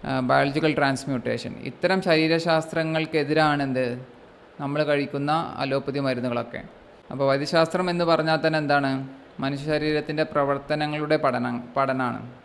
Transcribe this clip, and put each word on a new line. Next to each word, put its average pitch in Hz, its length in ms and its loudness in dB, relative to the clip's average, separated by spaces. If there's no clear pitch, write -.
ആ, 131 200 -2
ബയോളജിക്കൽ 139 500 4
ട്രാൻസ്മ്യൂട്ടേഷൻ, 131 760 -2
ഇത്തരം 190 280 0
ശരീരശാസ്ത്രങ്ങൾക്കെതിരാണെന്ത് 160 1800 2
നമ്മൾ 147 220 -2
കഴിക്കുന്ന 143 500 0
അലോപ്പതി 135 420 -2
മരുന്നുകളൊക്കെ. 120 560 -2
അപ്പോൾ 135 200 -2
വൈദ്യശാസ്ത്രം 160 640 2
എന്ന് 175 200 0
പറഞ്ഞാൽ 156 340 2
തന്നെ 160 160 2
എന്താണ്? 143 280 2
മനുഷ്യ 139 300 -4
ശരീരത്തിൻ്റെ 151 600 0
പ്രവർത്തനങ്ങളുടെ 151 840 0
പഠനം, 123 380 0
പഠനമാണ്. 131 420 0